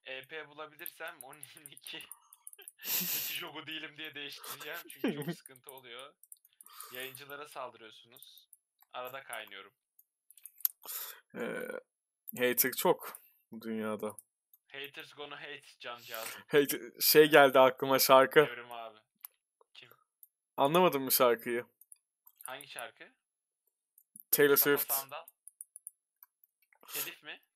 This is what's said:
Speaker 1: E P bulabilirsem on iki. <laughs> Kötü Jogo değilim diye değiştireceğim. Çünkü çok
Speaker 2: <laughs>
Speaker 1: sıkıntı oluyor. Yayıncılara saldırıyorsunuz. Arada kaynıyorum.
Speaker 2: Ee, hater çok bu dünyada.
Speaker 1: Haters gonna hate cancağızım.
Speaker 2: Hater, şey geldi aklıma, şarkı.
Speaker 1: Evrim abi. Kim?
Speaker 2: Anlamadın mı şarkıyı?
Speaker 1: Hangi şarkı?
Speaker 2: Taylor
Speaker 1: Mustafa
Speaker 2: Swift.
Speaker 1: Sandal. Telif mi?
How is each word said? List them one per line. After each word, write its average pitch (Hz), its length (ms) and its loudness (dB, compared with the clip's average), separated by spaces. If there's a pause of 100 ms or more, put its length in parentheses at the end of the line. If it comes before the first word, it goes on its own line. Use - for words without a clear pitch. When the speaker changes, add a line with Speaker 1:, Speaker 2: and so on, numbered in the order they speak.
Speaker 1:
E 131 180 -12
P 151 260 -14
bulabilirsem 151 720 -16
on 131 140 -20 (340)
iki. - 300 -16
<laughs> - 40 -16 (760)
Kötü - 560 -6
Jogo 160 320 -10
değilim 156 320 -12
diye 156 160 -12
değiştireceğim. 143 640 -12 (120)
Çünkü - 240 -4 (100)
çok 170 100 -6
Speaker 2:
<laughs> - 20 -20
Speaker 1:
sıkıntı - 340 -20
oluyor. 131 440 -18 (760)
Yayıncılara 135 560 -14
saldırıyorsunuz. 117 1000 -18 (440)
Arada 127 300 -10
kaynıyorum. 101 500 -14 (1600)
Speaker 2:
Ee, 117 340 -8 (720)
hater 123 340 0
çok - 460 0 (340)
bu 113 100 -14
dünyada. 107 540 -6 (560)
Speaker 1:
Haters 143 420 -16
gonna 143 260 -14
hate 143 220 -16 (180)
cancağızım. 117 680 -12
Speaker 2:
Hater, 143 320 2 (200)
şey 156 300 10
geldi 139 280 8
aklıma, 131 400 6
şarkı. 131 420 8
Speaker 1:
Evrim 123 320 -6
abi. 113 260 -14 (760)
Kim? 123 160 -20 (680)
Speaker 2:
Anlamadın 147 460 4
mı 131 100 -2
şarkıyı? 120 540 2 (760)
Speaker 1:
Hangi 131 260 -14
şarkı? 123 360 -14 (1300)
Speaker 2:
Taylor 143 200 6
Speaker 1:
Mustafa 143 280 4
Speaker 2:
Swift. - 140 -6
Speaker 1:
Sandal. 147 340 -8 (1600)
Telif - 340 -10
mi? 151 180 -16 (160)